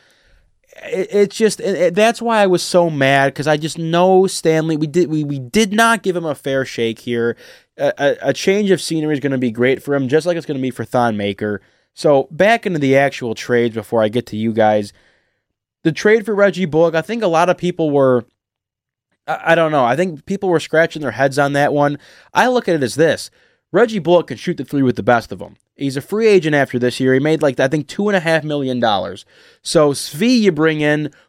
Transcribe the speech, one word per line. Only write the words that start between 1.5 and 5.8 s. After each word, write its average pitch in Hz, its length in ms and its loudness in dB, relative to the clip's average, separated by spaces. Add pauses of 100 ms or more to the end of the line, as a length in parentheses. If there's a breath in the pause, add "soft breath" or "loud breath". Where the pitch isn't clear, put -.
it, 180 180 -4
it, 175 160 0
that's 220 260 2
why 226 200 0
I 202 80 4
was 175 160 2
so 175 260 2
mad, 139 460 2
'cause 139 100 -8
I 151 120 2
just 151 200 -8
know 180 480 2
Stanley, 160 500 0
we 151 120 -2
did, 160 200 0
we, 156 160 -2
we 143 140 -6
did 185 340 -2
not 226 300 2